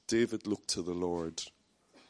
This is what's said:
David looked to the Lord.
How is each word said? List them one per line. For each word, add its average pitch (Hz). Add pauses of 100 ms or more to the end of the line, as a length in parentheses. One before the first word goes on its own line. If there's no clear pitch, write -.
David 113
looked 104
to 101
the 87
Lord. 87 (680)